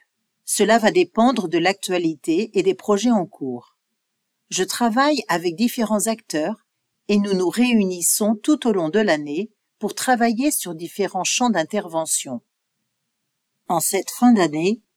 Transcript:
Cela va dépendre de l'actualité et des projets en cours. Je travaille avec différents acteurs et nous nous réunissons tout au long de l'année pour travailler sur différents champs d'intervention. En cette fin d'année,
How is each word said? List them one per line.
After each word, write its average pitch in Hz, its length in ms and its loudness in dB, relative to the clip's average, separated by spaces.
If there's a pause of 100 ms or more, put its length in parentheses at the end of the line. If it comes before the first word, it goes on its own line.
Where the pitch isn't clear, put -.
(440)
Cela 220 360 2
va 214 120 2
dépendre 196 560 2
de 165 100 -2
l'actualité 175 1000 -2
et 180 40 2
des 185 140 2
projets 208 360 0
en 202 140 2
cours. - 520 -12 (720)
Je - 140 -2
travaille 262 640 0
avec 170 280 -2
différents 214 520 0
acteurs 208 580 -6 (420)
et 208 120 2
nous 202 140 0
nous 180 160 0
réunissons 214 840 0
tout 294 320 0
au 220 60 2
long 170 160 0
de 185 100 2
l'année 160 520 0 (260)
pour - 180 -6
travailler 240 560 0
sur 175 240 -6
différents 175 480 -4
champs 247 280 0
d'intervention. 165 880 -4 (1300)
En 170 120 0
cette 180 300 -2
fin 240 240 4
d'année, 175 480 0 (160)